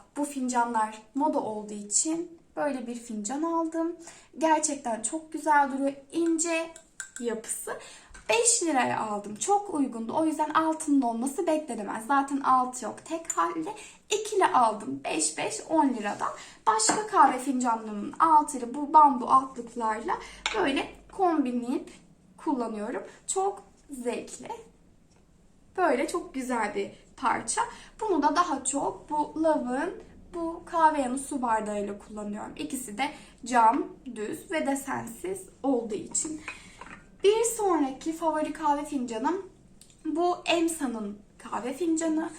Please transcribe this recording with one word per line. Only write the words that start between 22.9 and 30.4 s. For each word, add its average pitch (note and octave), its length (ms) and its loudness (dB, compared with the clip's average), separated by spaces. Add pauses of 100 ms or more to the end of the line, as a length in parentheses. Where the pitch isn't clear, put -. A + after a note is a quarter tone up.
Çok G4 360 -2 (260)
zevkli. A#3+ 600 -8 (1300)
Böyle D#4 300 4
çok - 260 -4
güzel A#3 420 -2
bir G3+ 160 -4 (260)
parça. A#3 440 -2 (400)
Bunu F4 220 2
da D4 120 4
daha D#4+ 280 2
çok - 460 -4
bu D4+ 340 -2
Love'ın C#4+ 500 2 (400)
bu E4+ 320 -6